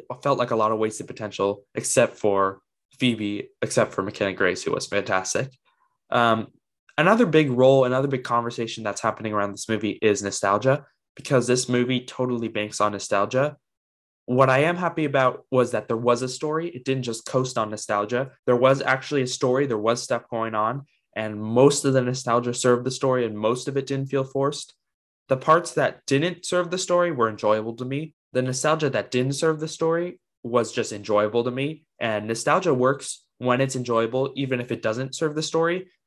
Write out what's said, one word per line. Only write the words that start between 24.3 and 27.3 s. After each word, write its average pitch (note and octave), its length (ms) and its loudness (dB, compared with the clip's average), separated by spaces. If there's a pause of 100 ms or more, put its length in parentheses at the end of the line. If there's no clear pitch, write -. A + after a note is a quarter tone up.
The C3 80 2
parts E3 380 2
that - 320 -2
didn't E3+ 380 0
serve F3+ 260 -2
the F3+ 80 -4
story F3 340 0
were A#2 160 2
enjoyable G#2+ 480 0